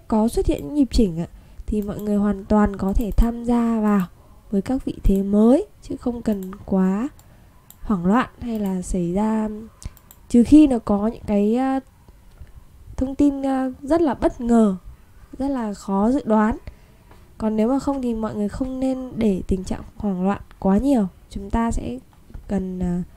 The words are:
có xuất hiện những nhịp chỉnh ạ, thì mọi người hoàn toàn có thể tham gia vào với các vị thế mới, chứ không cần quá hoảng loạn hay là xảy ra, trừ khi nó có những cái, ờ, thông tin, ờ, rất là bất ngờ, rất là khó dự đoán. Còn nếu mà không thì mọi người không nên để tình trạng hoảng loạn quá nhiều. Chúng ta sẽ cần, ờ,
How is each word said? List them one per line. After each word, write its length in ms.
có 200
xuất 180
hiện 160
những 120
nhịp 180
chỉnh 280
ạ, 80
thì 160
mọi 180
người 160
hoàn 300
toàn 300
có 180
thể 240
tham 260
gia 360
vào 280
với 100
các 240
vị 180
thế 200
mới, 420
chứ 140
không 260
cần 300
quá 440
hoảng 240
loạn 240
hay 200
là 220
xảy 320
ra, 360
trừ 140
khi 240
nó 120
có 280
những 200
cái, 280
ờ, 240
thông 180
tin, 260
ờ, 300
rất 200
là 120
bất 280
ngờ, 340
rất 100
là 260
khó 380
dự 140
đoán. 320
Còn 180
nếu 140
mà 100
không 220
thì 120
mọi 220
người 140
không 300
nên 360
để 320
tình 160
trạng 180
hoảng 280
loạn 180
quá 180
nhiều. 300
Chúng 200
ta 220
sẽ 280
cần, 320
ờ, 220